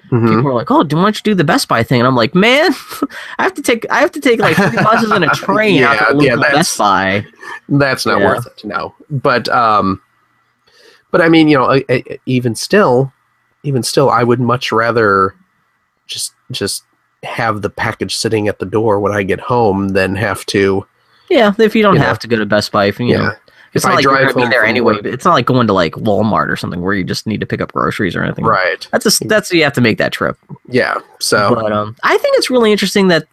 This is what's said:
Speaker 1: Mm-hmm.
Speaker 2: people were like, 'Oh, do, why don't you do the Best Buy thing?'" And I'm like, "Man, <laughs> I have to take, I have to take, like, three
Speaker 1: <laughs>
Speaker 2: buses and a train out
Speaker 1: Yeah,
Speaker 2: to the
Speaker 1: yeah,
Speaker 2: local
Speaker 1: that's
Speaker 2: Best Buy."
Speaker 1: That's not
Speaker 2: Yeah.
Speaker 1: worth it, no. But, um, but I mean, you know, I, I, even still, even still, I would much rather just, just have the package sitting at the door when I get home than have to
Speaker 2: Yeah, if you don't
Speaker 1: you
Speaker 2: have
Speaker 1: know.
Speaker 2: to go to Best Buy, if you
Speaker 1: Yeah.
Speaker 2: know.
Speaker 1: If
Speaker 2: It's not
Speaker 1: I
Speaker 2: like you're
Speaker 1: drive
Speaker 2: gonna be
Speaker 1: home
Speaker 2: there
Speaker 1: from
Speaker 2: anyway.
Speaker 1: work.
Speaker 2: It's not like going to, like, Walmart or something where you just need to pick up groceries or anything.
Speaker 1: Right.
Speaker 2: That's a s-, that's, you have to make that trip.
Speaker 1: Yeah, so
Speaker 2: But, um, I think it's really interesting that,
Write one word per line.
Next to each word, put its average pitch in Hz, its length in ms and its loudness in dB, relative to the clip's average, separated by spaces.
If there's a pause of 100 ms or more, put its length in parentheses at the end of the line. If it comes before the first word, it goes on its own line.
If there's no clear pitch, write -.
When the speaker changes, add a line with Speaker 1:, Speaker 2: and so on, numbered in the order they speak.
(120)
Speaker 1:
Mm-hmm. 117 160 2
Speaker 2:
people 110 160 2
were 139 100 0
like, 120 180 -2
'Oh, 294 120 4
do, 147 120 -2
why 170 80 2
don't 208 140 2
you - 60 -10
do 214 120 0
the 175 80 2
Best 233 240 0
Buy 117 160 0
thing?'" 123 160 2
And 117 80 4
I'm 131 80 2
like, 113 200 0
"Man, 254 360 4 (340)
<laughs> - 340 -14
I - 40 -2
have 381 120 -2
to 302 60 -10
take, 240 300 -2
I 226 80 0
have 302 140 0
to 311 60 -10
take, 240 200 2
like, 185 160 0
three 180 220 2
Speaker 1:
<laughs> 190 60 0
Speaker 2:
buses 220 280 2
and 196 120 2
a 151 60 2
train 196 540 2
out 139 120 2
Speaker 1:
Yeah, 107 120 0
Speaker 2:
to 117 100 2
the 147 60 4
Speaker 1:
yeah, 135 120 4
Speaker 2:
local 120 80 -2
Speaker 1:
that's 147 120 2
Speaker 2:
Best - 220 0
Buy." 98 480 0 (420)
Speaker 1:
That's 139 400 0
not 101 120 0
Speaker 2:
Yeah. 98 60 2
Speaker 1:
worth 98 220 0
it, - 180 -20
no. 90 280 -10 (160)
But, 131 400 -2
um, 104 520 2 (1120)
but 170 100 4
I 165 80 4
mean, 160 180 6
you 151 100 4
know, 127 140 2
I, 135 180 2
I, 127 140 0 (220)
even 123 300 -2
still, 135 560 0 (520)
even 135 200 -2
still, 135 260 2
I 113 140 2
would 120 160 2
much 123 320 -2
rather 110 640 2 (720)
just, - 260 -12 (180)
just - 320 -6 (400)
have 110 380 -4
the 98 80 -6
package 107 460 -6
sitting 107 320 -2
at 98 120 -4
the - 60 -6
door 107 340 -2
when 101 140 0
I 104 100 -2
get 92 160 -4
home 98 500 0
than 95 260 0
have 98 320 -4
to 98 380 0 (440)
Speaker 2:
Yeah, 226 300 4
if 220 160 2
you 226 80 4
don't 196 120 4
Speaker 1:
you 151 60 4
Speaker 2:
have 127 160 0
Speaker 1:
know. - 40 -14
Speaker 2:
to 117 60 -10
go 113 100 0
to 107 80 -2
Best 104 260 0
Buy, 101 140 2
if 101 140 -2
you 123 80 -2
Speaker 1:
Yeah. 110 100 2
Speaker 2:
know. 104 140 -2 (400)
Speaker 1:
If - 40 -20
Speaker 2:
It's - 100 -2
not 131 60 0
Speaker 1:
I - 60 0
Speaker 2:
like 151 60 0
you're 139 100 2
Speaker 1:
drive 135 160 2
Speaker 2:
gonna 127 40 -2
be 127 80 0
Speaker 1:
home 120 80 0
Speaker 2:
there 123 120 2
Speaker 1:
from 110 80 2
Speaker 2:
anyway. 117 260 2
Speaker 1:
work. 101 100 -8
Speaker 2:
It's 113 200 -8
not 180 80 4
like 135 120 2
going 127 220 2
to, 104 60 2
like, 87 200 0
Walmart 98 560 0
or - 60 -2
something 90 260 -8
where 95 140 -2
you 95 80 -4
just 85 240 -6
need 104 120 -4
to - 60 -6
pick 104 160 -6
up 90 100 -6
groceries - 440 -2
or 87 80 -4
anything. 92 200 -6
Speaker 1:
Right. 95 480 -2
Speaker 2:
That's 233 140 -2
a 233 40 2
s-, - 180 0
that's, 214 260 -2
you 165 100 2
have 143 100 0
to - 80 0
make 110 180 2
that 65 120 -2
trip. - 280 -6 (300)
Speaker 1:
Yeah, 117 260 0 (240)
so 104 340 0
Speaker 2:
But, 110 180 -2
um, 104 300 -4
I 311 160 0
think 554 220 0
it's - 100 -4
really 240 220 2
interesting 196 380 2
that, 175 240 0